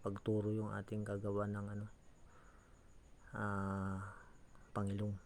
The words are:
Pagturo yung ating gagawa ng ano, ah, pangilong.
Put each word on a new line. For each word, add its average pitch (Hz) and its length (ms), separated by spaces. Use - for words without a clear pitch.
Pagturo 107 560
yung 107 160
ating 104 320
gagawa 101 400
ng 101 220
ano, 104 100
ah, 98 640
pangilong. 101 400